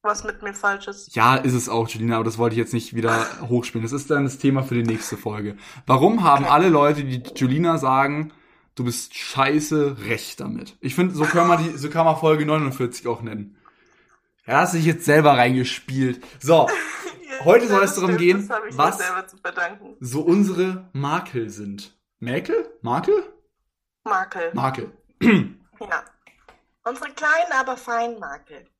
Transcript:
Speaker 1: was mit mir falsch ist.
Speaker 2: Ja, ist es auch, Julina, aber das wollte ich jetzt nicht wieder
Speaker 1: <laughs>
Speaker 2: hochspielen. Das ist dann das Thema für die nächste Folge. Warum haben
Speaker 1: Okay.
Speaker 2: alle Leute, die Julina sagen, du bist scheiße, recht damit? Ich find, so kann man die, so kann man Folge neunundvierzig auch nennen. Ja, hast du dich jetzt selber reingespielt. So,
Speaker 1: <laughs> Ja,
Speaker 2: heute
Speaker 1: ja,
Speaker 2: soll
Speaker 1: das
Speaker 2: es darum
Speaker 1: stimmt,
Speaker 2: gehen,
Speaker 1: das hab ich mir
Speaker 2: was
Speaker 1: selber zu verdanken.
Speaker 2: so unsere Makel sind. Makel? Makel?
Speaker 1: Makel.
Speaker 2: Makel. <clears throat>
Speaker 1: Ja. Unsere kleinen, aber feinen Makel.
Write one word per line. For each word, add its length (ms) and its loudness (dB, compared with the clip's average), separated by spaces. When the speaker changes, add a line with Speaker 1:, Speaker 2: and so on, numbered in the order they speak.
Speaker 1:
was 220 -4
mit 180 -10
mir 120 -10
falsch 340 -4
ist. 260 -18
Speaker 2:
Ja, 220 4
ist 180 0
es 140 -2
auch, 200 -2
Julina, 280 -2
aber 80 -2
das 140 -4
wollte 160 0
ich 40 0
jetzt 160 -2
nicht 220 -6
wieder 280 0
Speaker 1:
<laughs> 60 -12
Speaker 2:
hochspielen. 360 -2
Das 80 -6
ist 180 -8
dann 140 2
das 140 -4
Thema 260 2
für 100 -4
die 80 0
nächste 340 -4
Folge. 400 -8
Warum 380 4
haben 220 4
Speaker 1:
Okay. 60 4
Speaker 2:
alle 160 6
Leute, 360 4
die 180 -6
Julina 420 2
sagen, 540 0
du 80 -6
bist 320 -6
scheiße, 840 0
recht 320 -6
damit? 400 -10
Ich 160 -6
find, 180 2
so 100 0
kann 220 4
man 160 4
die, 160 -4
so 120 -8
kann 160 2
man 100 4
Folge 280 2
neunundvierzig 600 -2
auch 160 -4
nennen. 340 -12
Ja, 160 2
hast 100 0
du 60 0
dich 80 2
jetzt 180 0
selber 320 6
reingespielt. 880 0
So, 340 6
Speaker 1:
<laughs> 40 -4
Ja, 60 -10
Speaker 2:
heute 220 6
Speaker 1:
ja, 40 -2
Speaker 2:
soll 120 4
Speaker 1:
das 80 2
Speaker 2:
es 60 -6
darum 200 0
Speaker 1:
stimmt, 40 -2
Speaker 2:
gehen, 280 2
Speaker 1:
das 80 -4
hab 100 -6
ich 60 -12
mir 60 -6
Speaker 2:
was 200 2
Speaker 1:
selber 300 -6
zu 80 -20
verdanken. 640 -10
Speaker 2:
so 220 -6
unsere 680 2
Makel 580 -4
sind. 460 -14
Makel? 500 -4
Makel? 400 0
Speaker 1:
Makel. 500 -2
Speaker 2:
Makel. 380 -4
<clears throat> 360 2
Speaker 1:
Ja. 140 -4
Unsere 280 -8
kleinen, 460 0
aber 200 -4
feinen 400 -4
Makel. 480 -18